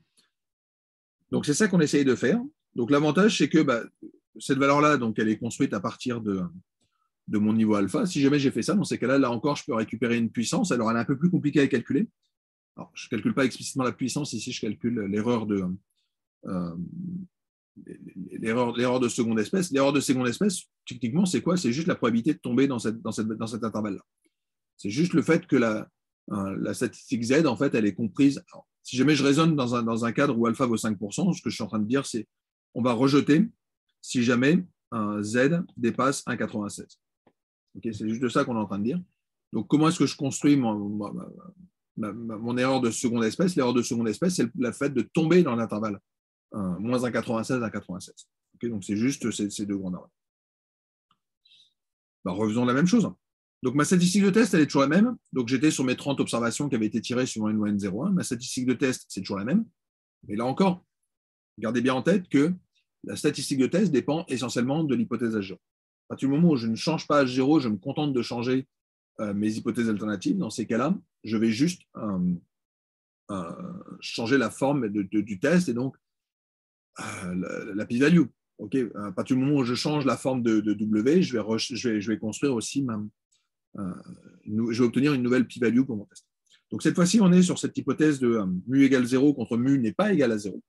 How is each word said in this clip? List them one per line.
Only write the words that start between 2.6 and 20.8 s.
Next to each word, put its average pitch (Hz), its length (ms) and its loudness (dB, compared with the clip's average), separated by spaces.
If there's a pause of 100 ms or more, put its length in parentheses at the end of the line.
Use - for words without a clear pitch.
Donc, 120 160 -2
l'avantage, 151 460 4
c'est 151 120 2
que, 160 120 4
bah, 120 220 0 (560)
cette 127 200 -2
valeur-là, 147 380 6
donc, 113 200 -2
elle 110 120 2
est 107 100 0
construite 123 340 -2
à 107 60 -4
partir 117 420 -6
de, 98 220 -2 (840)
de 107 120 -2
mon 107 140 2
niveau 110 200 2
alpha. 98 320 0
Si 160 160 -2
jamais 139 160 4
j'ai 135 140 2
fait 113 100 -4
ça, 156 140 -2
dans 196 80 2
ces 117 160 -4
cas-là, 127 180 2
là 131 140 2
encore, 120 240 -2
je - 100 -10
peux 143 80 -6
récupérer 117 420 -2
une 117 140 0
puissance. 175 420 -2
Alors, 117 200 2
elle 117 60 0
est - 20 0
un 120 60 -2
peu 139 120 0
plus 175 140 2
compliquée 143 300 2
à 139 60 4
calculer. 135 400 0 (680)
Alors, - 180 -16
je - 140 -16
ne - 20 -20
calcule 107 240 -2
pas 135 120 2
explicitement 127 380 -4
la 120 100 -2
puissance. 135 400 -6
Ici, 120 180 -8
je - 100 -10
calcule 117 440 -4
l'erreur 107 420 0
de, 98 180 0 (800)
euh, 87 300 -6 (1600)
l'erreur, 117 460 -2
l'erreur 123 220 0
de 120 100 2
seconde 113 300 0
espèce. 180 320 -2
L'erreur 135 200 2
de 139 80 2
seconde 127 280 0
espèce, 185 380 -2 (200)